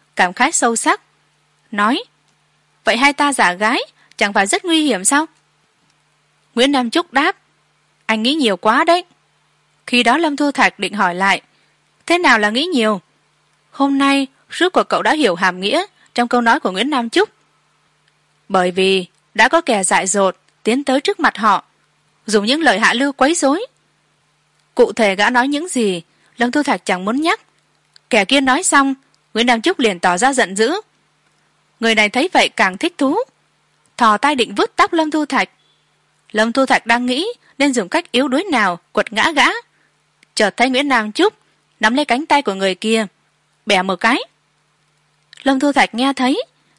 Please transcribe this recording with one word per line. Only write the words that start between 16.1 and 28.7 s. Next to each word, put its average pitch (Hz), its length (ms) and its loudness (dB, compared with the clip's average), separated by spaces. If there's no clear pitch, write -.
trong 240 140 -2
câu 247 140 0
nói 233 180 2
của 196 120 -4
Nguyễn 208 180 -4
Nam 240 200 -4
Trúc. 415 200 -8
Bởi 185 220 0
vì 190 340 0
đã 233 160 2
có 330 120 2
kẻ 214 220 -2
dại 190 240 0
dột 196 300 0
tiến 262 200 -2
tới 269 180 0
trước 403 180 -4
mặt 240 180 0
họ, 208 260 2
dùng 208 200 0
những 285 160 -2
lời 220 180 2
hạ 202 140 2
lưu 269 180 0
quấy 285 240 2
rối. 311 300 -2
Cụ 226 180 4
thể 202 220 2
gã 208 140 2
nói 254 180 2
những 294 200 -4
gì, 202 340 -2
Lâm 240 140 0
Thu 294 120 0
Thạch 226 220 -2
chẳng 185 200 -2
muốn 247 160 -2
nhắc. 349 200 -2
Kẻ 208 160 2
kia 277 160 2
nói 269 220 0
xong, 269 320 2